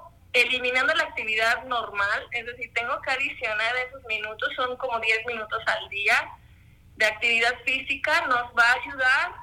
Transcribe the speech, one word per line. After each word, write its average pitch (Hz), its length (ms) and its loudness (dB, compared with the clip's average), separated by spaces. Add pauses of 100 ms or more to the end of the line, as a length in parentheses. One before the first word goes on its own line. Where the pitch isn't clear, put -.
(340)
eliminando 247 600 2
la 320 120 4
actividad 226 580 0
normal. 220 680 -2
Es 233 160 -6
decir, 247 260 -12
tengo 247 280 -2
que 294 100 -2
adicionar 240 640 -2 (140)
esos 262 160 -16
minutos, 220 540 -4
son 247 180 -2
como 247 240 -2
diez 220 260 0
minutos 220 420 -6
al 220 200 -2
día 220 440 0 (680)
de 220 80 4
actividad 233 580 2
física, 277 640 0
nos 240 160 2 (140)
va 233 120 8
a 247 40 8
ayudar 277 580 2 (120)